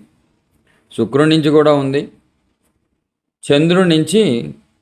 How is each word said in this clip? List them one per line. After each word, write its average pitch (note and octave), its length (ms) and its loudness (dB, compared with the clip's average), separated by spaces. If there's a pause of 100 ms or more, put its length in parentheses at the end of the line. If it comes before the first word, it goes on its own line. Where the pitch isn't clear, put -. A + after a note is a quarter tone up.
(960)
శుక్రుడి A#2+ 320 0
నుంచి D#3 200 0
కూడా D3+ 240 2
ఉంది, C#3 380 -4 (1300)
చంద్రుడి E3+ 460 2
నుంచి, D#3 640 0 (280)